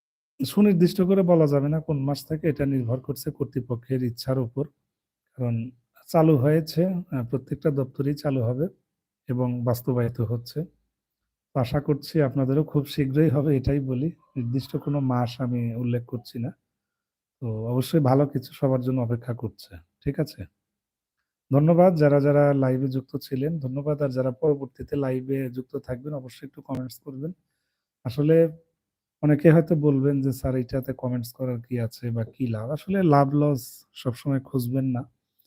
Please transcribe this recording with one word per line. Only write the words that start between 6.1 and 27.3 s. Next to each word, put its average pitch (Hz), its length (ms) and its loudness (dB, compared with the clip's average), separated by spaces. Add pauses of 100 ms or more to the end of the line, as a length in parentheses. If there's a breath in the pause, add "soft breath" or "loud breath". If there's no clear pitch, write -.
হয়েছে, 156 500 2
আহ, 175 400 -4
প্রত্যেকটা 135 440 -4
দপ্তরেই 139 440 -2
চালু 135 280 -2
হবে 127 260 -2 (600)
এবং 123 360 -2
বাস্তবায়িত 120 560 -2
হচ্ছে। 120 440 -6 (920)
তো 135 60 0
আশা 131 200 -2
করছি 147 420 -2
আপনাদেরও 135 420 0
খুব 143 220 -2
শীঘ্রই 147 420 0
হবে, 139 280 2
এটাই 139 240 0
বলি। 131 320 -2 (240)
নির্দিষ্ট 127 400 -4
কোনো 143 240 -2
মাস 123 400 -2
আমি 120 340 -2
উল্লেখ 120 300 -2
করছি - 340 -12
না। 117 120 -6 (920)
তো 110 260 -6
অবশ্যই 127 340 0
ভালো 139 260 4
কিছু 131 260 -8
সবার 131 280 0
জন্য 127 200 -2
অপেক্ষা 120 340 -4
করছে, - 420 -12 (280)
ঠিক 139 160 -4
আছে? 143 240 -8 (1080)
ধন্যবাদ 170 420 6
যারা 143 260 4
যারা 143 340 4
লাইভে 131 340 0
যুক্ত 131 280 -6
ছিলেন, 143 420 -6
ধন্যবাদ। 143 440 -4
আর 139 60 0
যারা 127 220 -2
পরবর্তীতে 139 680 -4
লাইভে 131 540 -4
যুক্ত 127 260 -10
থাকবেন, 131 380 -10
অবশ্যই 127 320 -14
একটু 143 160 -20
কমেন্টস 127 360 -10
করবেন। 139 340 -10 (720)